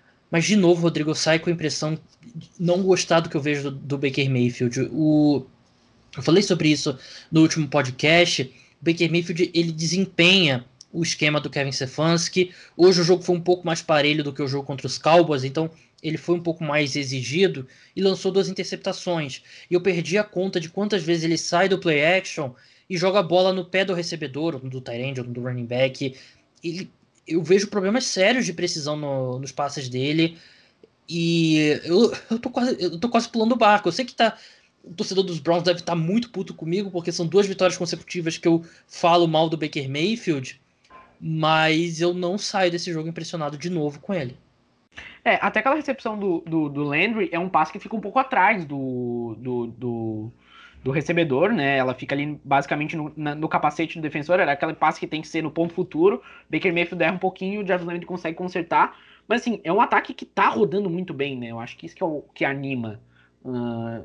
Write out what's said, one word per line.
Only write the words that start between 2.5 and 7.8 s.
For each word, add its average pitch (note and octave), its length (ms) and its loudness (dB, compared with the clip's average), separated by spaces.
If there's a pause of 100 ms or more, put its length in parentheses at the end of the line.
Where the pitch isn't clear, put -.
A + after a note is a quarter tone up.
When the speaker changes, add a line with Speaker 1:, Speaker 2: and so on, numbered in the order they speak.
Speaker 1:
não F3 240 2
gostar F3+ 380 4
do E3+ 100 -2
que - 60 -4
eu D3+ 60 -2
vejo C#3+ 300 -2
do, - 0 -
do C#3 260 -6
Baker C3+ 320 0
Mayfield. B2 640 0
O... D3+ 520 4 (720)
eu C3 80 -8
falei F3 180 6
sobre E3 280 2
isso D3 280 0 (320)
no D#3+ 120 6
último D#3 260 4
podcast. D3 760 4 (380)